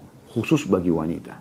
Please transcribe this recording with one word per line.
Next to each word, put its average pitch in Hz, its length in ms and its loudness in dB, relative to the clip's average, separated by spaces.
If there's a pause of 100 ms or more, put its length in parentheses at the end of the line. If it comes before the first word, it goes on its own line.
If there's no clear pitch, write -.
(300)
khusus 120 340 0
bagi 92 240 2
wanita. 80 540 -2